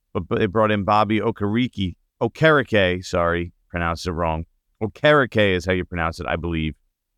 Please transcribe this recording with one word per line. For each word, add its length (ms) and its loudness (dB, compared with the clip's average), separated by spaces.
but, 140 -6
but 120 -2
they 60 2
brought 260 2
in 120 0
Bobby 360 2
Okereke, 760 -2
Okereke, 840 2
sorry, 480 -2
pronounced 380 -4
it 60 -4
wrong. 320 -2
Okereke 720 2
is 100 -4
how 80 0
you 120 -2
pronounce 340 -4
it, 60 -8
I 100 -4
believe. 400 -4